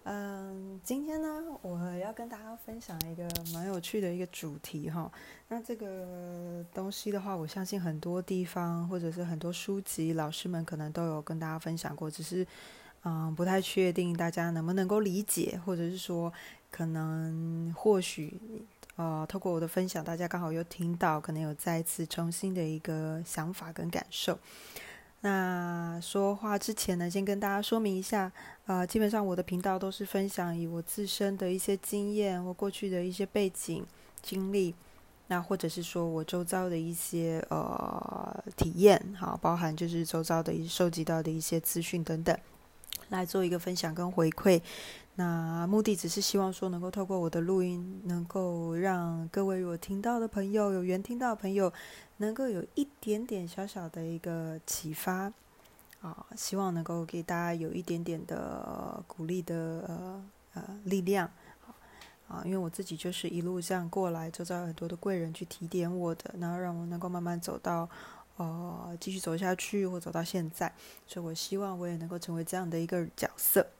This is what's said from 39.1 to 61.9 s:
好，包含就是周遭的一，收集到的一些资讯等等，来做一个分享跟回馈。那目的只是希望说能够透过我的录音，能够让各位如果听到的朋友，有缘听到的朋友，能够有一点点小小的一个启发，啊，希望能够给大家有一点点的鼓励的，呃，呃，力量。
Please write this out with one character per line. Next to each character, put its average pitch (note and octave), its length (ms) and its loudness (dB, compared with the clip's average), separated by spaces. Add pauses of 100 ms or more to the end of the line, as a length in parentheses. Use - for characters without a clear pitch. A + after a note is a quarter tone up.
好， F3 240 -2
包 E3+ 140 6
含 E3 200 0
就 E3+ 120 -2
是 E3+ 180 2
周 D#3+ 160 0
遭 E3 220 2
的 E3 100 0
一， E3 140 -2
收 F3+ 200 4
集 E3+ 180 0
到 D#3+ 180 2
的 D#3+ 80 0
一 D#3+ 80 0
些 E3 180 0
资 E3 240 0
讯 E3+ 220 0
等 D#3+ 180 0
等， E3 160 4 (720)
来 F#3 160 0
做 F#3 200 4
一 F3 40 4
个 F3 80 2
分 F3+ 180 0
享 E3 200 0
跟 F3+ 160 0
回 E3 180 6
馈。 F3 320 8 (540)
那 E3+ 520 0
目 G#3 120 6
的 G#3+ 160 6
只 E3+ 140 -2
是 G3+ 100 0
希 G3 200 4
望 F#3 120 4
说 F#3 180 -2
能 F3 120 -2
够 F#3 80 -2
透 F#3+ 160 -2
过 F#3 140 0
我 E3 100 2
的 E3+ 100 2
录 F#3 220 4
音， F3+ 440 -2
能 F3 200 0
够 E3+ 480 0
让 E3+ 580 2
各 G3 140 2
位 F#3+ 140 2
如 F3+ 80 0
果 E3+ 100 -2
听 G3 240 -4
到 A#3 180 2
的 A3+ 80 0
朋 G3+ 240 0
友， G#3 220 4
有 F#3 100 2
缘 F#3 200 2
听 A#3+ 160 -6
到 B3 100 2
的 A3 60 2
朋 G3 180 -2
友， F#3+ 180 6 (460)
能 G#3+ 160 0
够 C4 140 0
有 F3+ 260 0
一 C#4+ 140 2 (120)
点 G#3+ 240 0
点 F#3+ 240 -4
小 F#3+ 200 -6
小 F3+ 220 -8
的 E3 140 -6
一 E3 140 -2
个 D#3+ 480 -4
启 - 260 -4
发， F#3+ 400 -2 (720)
啊， E3 240 -12 (100)
希 - 200 -4
望 F#3+ 180 2
能 E3 100 2
够 E3+ 220 -2
给 E3+ 160 -4
大 E3+ 140 -2
家 E3+ 180 2
有 D#3+ 180 -2
一 F3 80 -2
点 E3+ 240 -2
点 E3 220 -2
的 - 800 -6
鼓 D#3+ 220 -8
励 F#3 120 0
的， E3 480 -2
呃， F#3 380 -8 (300)
呃， F#3+ 300 -10
力 F#3+ 160 4
量。 F3+ 280 4 (960)